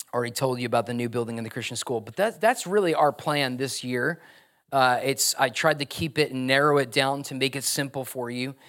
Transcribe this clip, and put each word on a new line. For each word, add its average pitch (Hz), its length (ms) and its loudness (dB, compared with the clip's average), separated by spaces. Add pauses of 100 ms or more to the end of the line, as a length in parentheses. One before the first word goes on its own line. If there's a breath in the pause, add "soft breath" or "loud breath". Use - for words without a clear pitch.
(120)
Already 120 200 -2
told 127 260 0
you 123 80 -2
about 117 200 2
the 120 80 -4
new 120 140 -2
building 117 300 -4
in 113 60 -6
the 113 60 -10
Christian - 260 -8
school, 117 240 -4
but 107 160 -14
that, 185 240 -2
that's 233 260 2
really 185 260 2
our 147 200 4
plan 139 440 0
this 131 280 -4
year. 127 360 -2 (520 soft breath)
Uh, 127 280 4
it's, - 380 0
I 135 100 4
tried 151 300 2
to 143 80 -4
keep 160 320 -4
it 147 140 2
and 127 160 -4
narrow 143 300 4
it 127 120 0
down 139 340 0
to - 120 -10
make 131 180 0
it 135 80 -6
simple 139 420 -4
for 120 260 -8
you. 127 260 -6 (120)